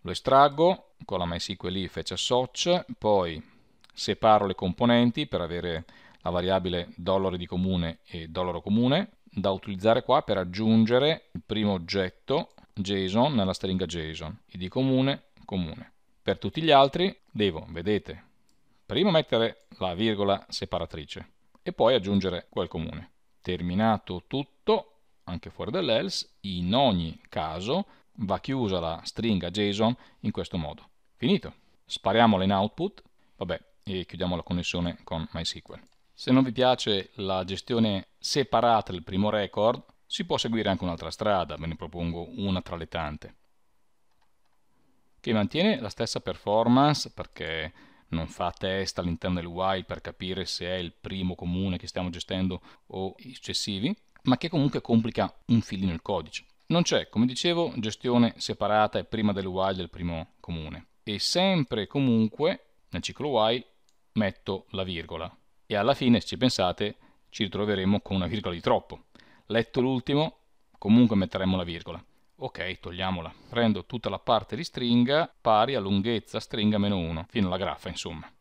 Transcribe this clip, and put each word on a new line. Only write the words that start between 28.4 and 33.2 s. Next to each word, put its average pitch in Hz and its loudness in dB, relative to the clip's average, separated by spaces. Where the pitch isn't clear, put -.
la 82 -4
stringa 101 -2
json 104 0
in 104 -2
questo - -6
modo. 73 -8
Finito. 120 -2
Spariamola 104 4
in 95 2
output, 110 -2